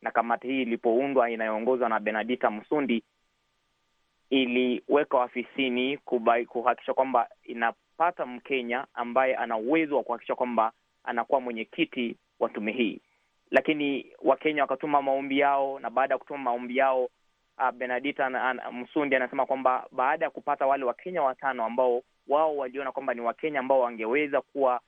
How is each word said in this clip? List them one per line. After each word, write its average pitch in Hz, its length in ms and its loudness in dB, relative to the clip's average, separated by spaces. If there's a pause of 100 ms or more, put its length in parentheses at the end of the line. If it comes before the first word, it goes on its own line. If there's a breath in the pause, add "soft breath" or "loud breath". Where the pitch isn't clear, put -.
na 113 100 -6
kamati 117 360 -2
hii 135 140 0
ilipoundwa 120 680 0
inayoongozwa 113 580 -2
na 110 100 0
Benedita 107 500 -2
Musundi 117 540 -2 (1300)
iliweka 127 880 2
ofisini 123 800 -2
kubai-, 120 480 0
kuhakikisha 120 480 -2
kwamba 127 360 2 (140)
inapata 123 800 -2
Mkenya 127 680 -4
ambaye 123 420 2
ana 117 220 -2
uwezo 143 400 0
wa 113 60 0
kuhakikisha 120 320 -4
kwamba 113 360 0 (320)
anakuwa 123 380 0
mwenyekiti 120 760 -4 (240)
wa 117 100 0
tume 107 220 -4
hii. 113 280 -2 (520)
Lakini 143 540 0 (180)
Wakenya 151 380 2
wakatuma 143 400 2
maombi 139 380 0
yao, 139 400 2
na 120 100 -6
baada 135 260 2
ya - 20 -2
kutuma 143 220 -8
maombi 123 380 -2
yao, 131 320 2 (480)
ah, 127 140 0
Benedita 127 540 -2
ana-, 127 240 -2
ana-, 120 220 -6
Musundi 131 440 -2
anasema 131 300 0
kwamba 127 460 0
baada 143 340 0
ya 143 60 -2
kupata 143 360 -2
wale 139 180 2
Wakenya 170 380 -4
watano 131 420 -2
ambao 120 380 2 (240)
wao 151 300 2
waliona 131 340 -6
kwamba 135 220 -4
ni 117 80 -6
Wakenya 139 380 -2
ambao 131 200 4
wangeweza 123 640 0
kuwa 127 460 0